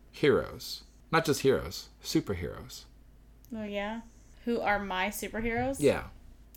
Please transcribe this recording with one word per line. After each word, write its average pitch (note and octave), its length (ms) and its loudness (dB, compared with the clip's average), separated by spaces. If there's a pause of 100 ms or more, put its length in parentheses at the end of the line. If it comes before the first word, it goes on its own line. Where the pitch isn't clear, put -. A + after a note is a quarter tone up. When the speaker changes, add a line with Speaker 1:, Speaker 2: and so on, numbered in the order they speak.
(100)
Speaker 1:
heroes? - 720 0 (280)
Not D#3+ 140 2
just C#3+ 180 2
heroes, B2 460 2 (140)
superheroes. - 800 -4 (720)
Speaker 2:
Oh, A3 80 -6
yeah? G#3 380 -6 (420)
Who A#3 160 0
are G3+ 180 2
my F#3+ 300 0
superheroes? A#3 720 -2
Speaker 1:
Yeah. B2 240 4 (520)